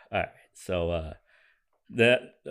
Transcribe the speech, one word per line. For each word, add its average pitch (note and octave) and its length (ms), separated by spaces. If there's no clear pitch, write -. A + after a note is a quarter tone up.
All G2+ 100
right. - 80
So, F2 360
uh, D#2+ 220
the, A#2+ 300